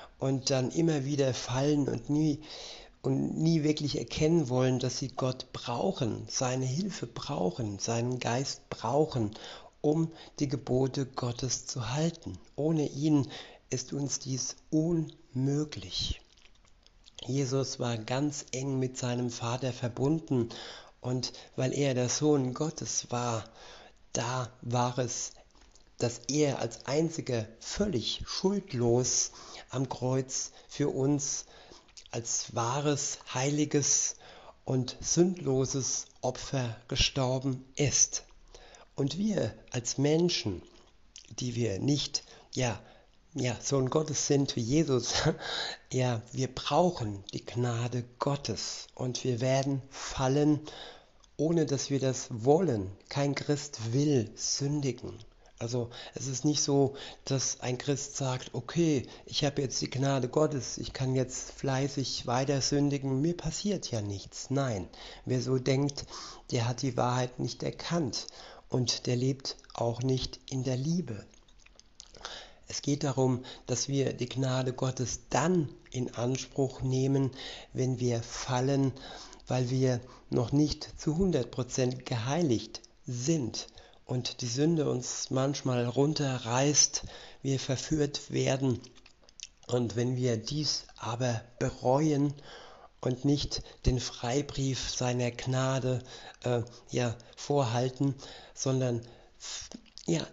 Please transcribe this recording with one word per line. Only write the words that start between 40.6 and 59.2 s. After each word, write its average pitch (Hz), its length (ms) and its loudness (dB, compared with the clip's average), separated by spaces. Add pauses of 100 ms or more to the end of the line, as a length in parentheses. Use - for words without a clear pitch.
die 123 160 -4
wir 110 240 0
nicht, 139 440 0 (300)
ja, 120 280 0 (520)
ja, 123 280 0
Sohn 131 280 2
Gottes 151 380 0
sind 139 280 4
wie 123 60 -2
Jesus, 131 540 2 (360)
<laughs> - 400 -8
ja, 123 300 2 (100)
wir 127 160 -2
brauchen 127 760 0 (120)
die - 120 -6
Gnade 120 600 -2 (120)
Gottes - 800 -4
und 123 300 -4
wir 123 160 0
werden 135 480 2
fallen, 147 720 2 (760)
ohne 160 300 4
dass 135 240 -2
wir 139 100 2
das 131 300 0
wollen. 127 600 4 (200)
Kein 143 260 0
Christ 113 560 -4
will 139 440 4
sündigen. 139 840 -2 (380)
Also 117 320 -2 (260)
es 127 120 -8
ist 131 160 -6
nicht 151 180 4
so, 139 340 4 (280)
dass - 380 -2
ein 123 160 -2
Christ - 400 -4
sagt, 127 360 -4
"Okay, 147 540 2 (180)